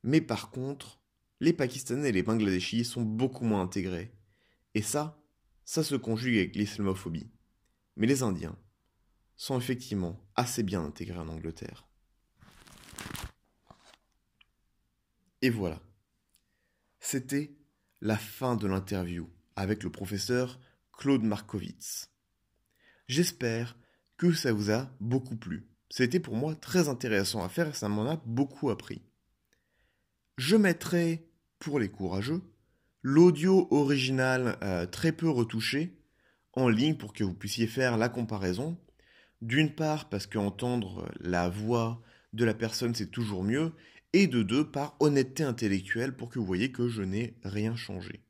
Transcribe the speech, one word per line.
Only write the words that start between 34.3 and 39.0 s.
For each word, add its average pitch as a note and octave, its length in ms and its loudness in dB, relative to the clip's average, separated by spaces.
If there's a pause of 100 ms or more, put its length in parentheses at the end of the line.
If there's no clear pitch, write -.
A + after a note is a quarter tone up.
euh, F2+ 240 0
très D#3+ 260 0
peu E3 160 0
retouché B2+ 680 0 (540)
en B2+ 160 4
ligne B2+ 280 4
pour - 160 -12
que - 120 -2
vous F2+ 100 -2
puissiez A2+ 320 -2
faire B2 300 0
la A#2 120 2
comparaison. A2+ 720 -2 (640)